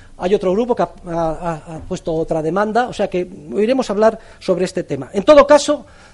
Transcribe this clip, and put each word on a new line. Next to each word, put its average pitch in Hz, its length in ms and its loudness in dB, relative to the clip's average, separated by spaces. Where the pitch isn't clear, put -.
Hay 185 160 -2
otro 185 160 0
grupo 233 240 0
que 180 80 -2
ha, - 60 -4
ha, 165 240 -2
ha, 160 440 -8
ha 147 40 -12
puesto 175 340 -8
otra 160 300 -2
demanda, 208 460 0
o 170 40 -10
sea 202 140 -2
que 180 200 -4
oiremos 233 380 0
hablar 214 300 2
sobre 185 260 0
este 175 180 -6
tema. 135 300 -8
En 196 100 -2
todo 285 220 8
caso, 294 400 4